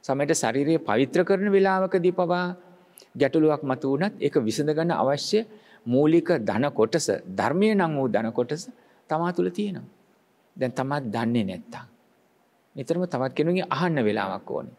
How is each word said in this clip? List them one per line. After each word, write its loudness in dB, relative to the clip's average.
සමහරට 0
ශරීරය 0
පවිත්‍ර 0
කරන 0
වෙලාවකදී 2
පවා -2
ගැටලුවක් 2
මතු -2
වුණත් 0
ඒක -2
විසඳ 0
ගන්න 0
අවශ්‍ය 0
මූලික 4
ධන 0
කොටස, 2
ධර්මය 0
නම් 2
වූ 0
ධන 0
කොටස -4
තමා -2
තුළ 0
තියෙනවා. -6
දැන් -2
තමා -4
දන්නේ -2
නැත්තම්, -10
නිතරම -2
තවත් -2
කෙනෙකුගෙන් 0
අහන්න 0
වෙලාවක් -2
ඕනේ. -8